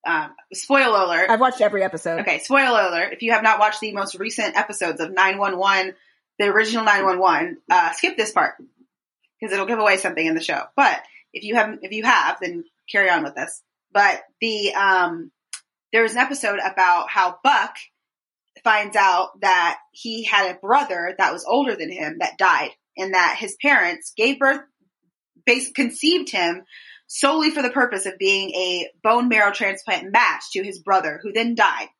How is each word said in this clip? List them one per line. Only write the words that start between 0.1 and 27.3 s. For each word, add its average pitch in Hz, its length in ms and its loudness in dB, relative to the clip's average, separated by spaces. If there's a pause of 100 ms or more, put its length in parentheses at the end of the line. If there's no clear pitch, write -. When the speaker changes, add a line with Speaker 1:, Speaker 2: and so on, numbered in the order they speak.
Speaker 1:
spoiler 254 500 2
alert. 175 260 0
Speaker 2:
I've 226 100 4
watched 254 220 2
every 190 220 2
episode. 170 380 -4
Speaker 1:
Okay. 175 180 -2
Spoiler 254 480 2
alert. 175 260 -2
If - 80 -14
you 226 120 0
have 220 100 2
not 214 160 4
watched 208 220 2
the 214 120 -6
most 196 220 -6
recent 208 420 -4
episodes 175 420 -4
of 165 140 -6
nine 190 240 2
one 196 200 -2
one, 190 360 0 (440)
the 208 80 2
original 220 380 2
nine 202 220 2
one 180 140 2
one, 175 380 2 (120)
uh, 175 220 4
skip - 260 -2
this 214 140 -2
part - 240 0 (840)
'cause 202 120 -6
it'll 196 140 -2
give 226 120 -2
away 202 180 4
something 175 280 -4
in 160 100 0
the 160 80 -4
show. 143 200 -4 (120)
But 233 260 2 (320)
if - 100 -14
you 208 120 -4
haven't, 214 280 0
if 190 100 -14
you 214 100 -8
have, 220 380 2
then 175 240 -8 (260)
carry 196 180 2
on 165 140 2
with 143 120 -8
this. - 260 -10 (300)
But 202 300 2 (200)
the, 214 320 -4
um, 185 580 0 (600)
there 226 80 4
was 220 120 0
an 240 40 -4
episode 240 420 -2
about 185 500 0
how 196 340 0
Buck 233 320 2 (880)
finds 208 340 2
out 190 440 2
that 180 380 2 (120)
he 226 320 -10
had 202 300 2
a 180 60 -16
brother 190 580 0
that 180 140 2
was 165 140 -10
older 240 300 0
than 156 160 -8
him 165 280 -8
that - 180 -6
died, 156 340 2 (260)
and 190 160 -6
that 180 260 2
his 202 220 -8
parents 196 560 0
gave 269 220 0
birth, 277 220 2 (840)
bas-, 254 280 0
conceived 285 560 0
him 180 340 -2 (440)
solely 311 440 0